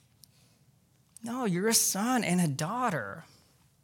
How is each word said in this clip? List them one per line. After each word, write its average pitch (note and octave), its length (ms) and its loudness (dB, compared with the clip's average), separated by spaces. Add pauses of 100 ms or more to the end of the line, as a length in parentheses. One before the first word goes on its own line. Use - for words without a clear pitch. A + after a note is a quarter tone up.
(1200)
No, A#3+ 220 -4
you're F#3 220 0
a A3+ 60 4
son A3 500 2
and F3+ 180 2
a E3+ 60 4
daughter. D#3+ 800 -4 (580)